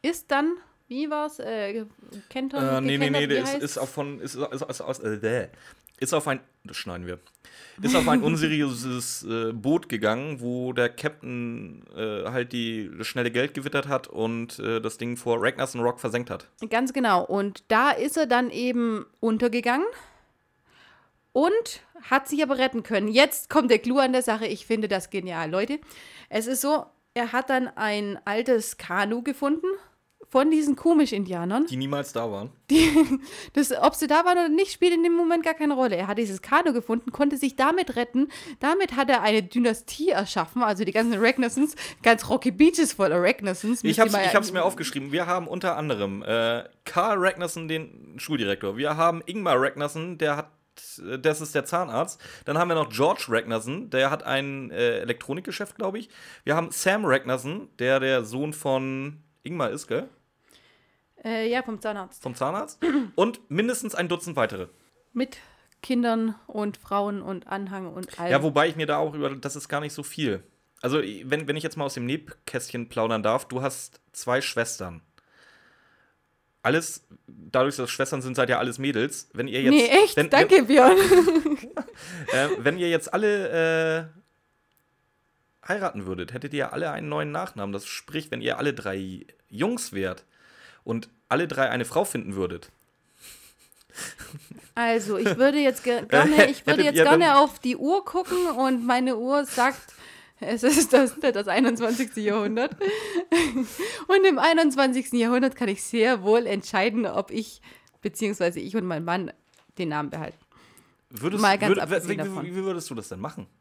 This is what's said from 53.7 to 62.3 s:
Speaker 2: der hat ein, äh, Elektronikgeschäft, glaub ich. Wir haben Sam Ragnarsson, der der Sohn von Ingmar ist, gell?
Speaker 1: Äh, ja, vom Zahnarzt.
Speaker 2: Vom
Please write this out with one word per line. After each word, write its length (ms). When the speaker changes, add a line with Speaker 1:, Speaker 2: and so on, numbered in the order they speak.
Speaker 2:
der 200
hat 120
ein, 480
äh, 280
Elektronikgeschäft, 800
glaub 180
ich. 140
Wir 140
haben 140
Sam 340
Ragnarsson, 640
der 220
der 240
Sohn 260
von 680
Ingmar 260
ist, 180
gell? 220
Speaker 1:
Äh, 260
ja, 140
vom 180
Zahnarzt. 400
Speaker 2:
Vom 140